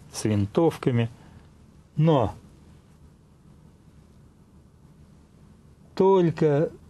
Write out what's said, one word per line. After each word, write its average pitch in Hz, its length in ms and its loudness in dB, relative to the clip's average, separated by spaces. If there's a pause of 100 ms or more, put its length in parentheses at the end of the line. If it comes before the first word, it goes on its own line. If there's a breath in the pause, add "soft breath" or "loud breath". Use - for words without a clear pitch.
(120)
с - 120 -14
винтовками. 117 840 -2 (840 loud breath)
Но 147 380 0 (3500)
только 165 760 2 (200)